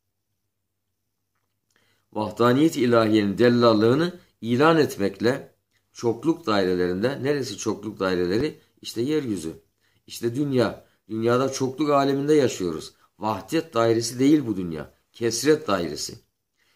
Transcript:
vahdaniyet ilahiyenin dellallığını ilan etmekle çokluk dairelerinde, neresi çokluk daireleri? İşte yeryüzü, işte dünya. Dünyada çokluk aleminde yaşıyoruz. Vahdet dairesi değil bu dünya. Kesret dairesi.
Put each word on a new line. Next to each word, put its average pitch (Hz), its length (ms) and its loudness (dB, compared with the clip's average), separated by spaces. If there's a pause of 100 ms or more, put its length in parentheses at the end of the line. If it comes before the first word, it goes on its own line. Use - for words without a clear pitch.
(2000)
vahdaniyet 123 640 2
ilahiyenin 110 640 4
dellallığını 120 800 4 (220)
ilan 139 380 2
etmekle 107 760 -2 (400)
çokluk 120 540 -2
dairelerinde, 95 760 0
neresi 131 360 -4
çokluk 101 420 -6
daireleri? 92 580 -2 (240)
İşte - 200 -8
yeryüzü, 120 500 -4 (540)
işte - 280 -6
dünya. 131 500 -2 (240)
Dünyada 120 440 0
çokluk 135 380 -4
aleminde 139 440 2
yaşıyoruz. 90 580 -2 (260)
Vahdet 107 560 -6
dairesi 117 440 0
değil 139 280 4
bu 107 100 -4
dünya. 82 380 -8 (180)
Kesret 127 560 -2
dairesi. 87 460 -4 (600)